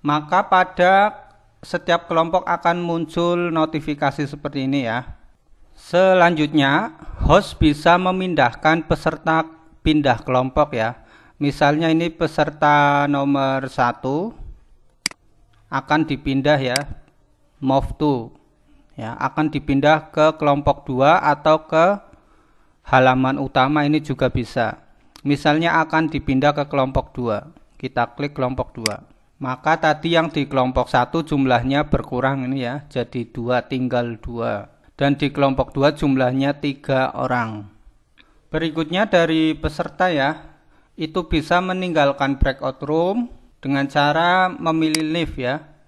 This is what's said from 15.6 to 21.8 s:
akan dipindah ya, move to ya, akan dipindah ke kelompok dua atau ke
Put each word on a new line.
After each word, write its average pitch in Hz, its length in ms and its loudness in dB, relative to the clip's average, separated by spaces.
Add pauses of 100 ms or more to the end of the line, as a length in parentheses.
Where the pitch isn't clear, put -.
akan 151 400 -2
dipindah 139 500 0
ya, 131 220 -2 (840)
move 131 320 0
to 131 380 -2 (680)
ya, 113 220 -8
akan 147 320 -2
dipindah 147 580 0
ke 156 240 2
kelompok 147 540 0
dua 139 340 4
atau 156 460 2
ke 180 340 2 (840)